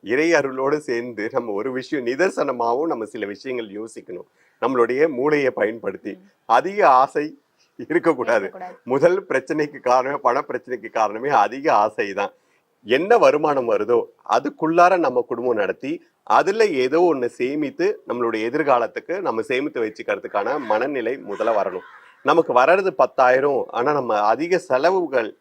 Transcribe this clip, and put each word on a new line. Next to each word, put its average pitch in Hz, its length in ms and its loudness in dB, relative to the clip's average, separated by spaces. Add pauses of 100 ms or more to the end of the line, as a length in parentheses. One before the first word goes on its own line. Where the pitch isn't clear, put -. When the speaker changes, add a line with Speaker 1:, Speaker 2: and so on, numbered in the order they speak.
(140)
Speaker 1:
இறை 151 140 0 (120)
அருளோடு 135 380 -2 (120)
சேர்ந்து 117 340 -6 (120)
நம்ம 120 240 -4
ஒரு 123 180 -4
விஷயம் 131 320 -6
நிதர்சனமாவும் 135 800 -2
நம்ம 113 220 -6
சில 107 200 -6
விஷயங்கள் 120 440 -10
யோசிக்கணும். - 500 -14 (340)
நம்மளுடைய 127 460 2 (100)
மூளையை 143 340 2 (100)
பயன்படுத்தி 104 560 -4
Speaker 2:
ம். - 100 -20 (300)
Speaker 1:
அதிக 190 220 -2 (220)
ஆசை 147 240 0 (680)
இருக்கக்கூடாது. 123 520 0
Speaker 2:
இருக்கக்கூடாது. 180 320 -14 (160)
Speaker 1:
முதல் 165 240 4 (140)
பிரச்சனைக்கு 143 580 -4
காரணமே, 131 380 2
பண 123 100 2 (120)
பிரச்சனைக்கு 113 500 -8
காரணமே 110 320 -2 (140)
அதிக 131 200 -8 (200)
ஆசை 107 220 -4 (120)
தான். 101 140 -4 (640)
என்ன 185 140 0 (140)
வருமானம் 139 480 2
வருதோ 104 260 2 (360)
அதுக்குள்ளார 165 580 2 (140)
நம்ம 123 120 0 (120)
குடும்பம் 120 320 -2
நடத்தி 98 280 -6 (460)
அதுல 196 280 2 (200)
ஏதோ 143 140 0 (100)
ஒண்ணு 131 180 -2 (120)
சேமித்து 143 460 -4 (240)
நம்மளுடைய 117 400 -2
எதிர்காலத்துக்கு 127 640 -2 (140)
நம்ம 113 220 -2
சேமித்து 135 360 -4
வச்சுக்கிறதுக்கான 104 720 -4 (140)
மனநிலை 123 420 -2 (160)
முதல்ல 107 300 -2
வரணும். 92 280 -4 (420)
நமக்கு 156 280 2
வர்றது 180 420 4
பத்தாயிரம், 131 640 4 (160)
ஆனா 123 200 0
நம்ம 113 220 0 (140)
அதிக 170 340 0
செலவுகள் 156 640 0 (120)